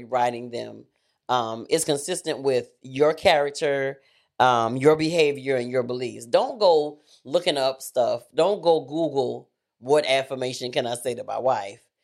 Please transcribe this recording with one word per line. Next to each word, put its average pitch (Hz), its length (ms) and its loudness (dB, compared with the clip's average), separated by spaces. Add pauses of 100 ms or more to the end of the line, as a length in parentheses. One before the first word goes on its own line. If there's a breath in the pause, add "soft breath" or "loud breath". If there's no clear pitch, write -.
writing 123 440 -2
them, 113 340 -12 (440)
um, 113 400 -2
is 160 160 0
consistent 147 580 -4
with 127 280 0 (120)
your 135 320 0
character, 143 840 0 (400 soft breath)
um, 120 380 4
your 143 180 6
behavior, 151 640 0
and 123 140 -2
your 127 120 0
beliefs. 120 420 -6
Don't 220 360 0
go 156 400 4 (240 soft breath)
looking 160 340 -2
up 135 240 -2
stuff. 120 400 0 (120)
Don't 175 280 0
go 165 200 4
Google, 135 680 -4 (300)
"What 135 280 2
affirmation 131 640 -2
can 127 160 -2
I 120 80 -4
say 120 220 -6
to 117 80 -12
my 107 140 -8
wife?" 113 420 -2 (240)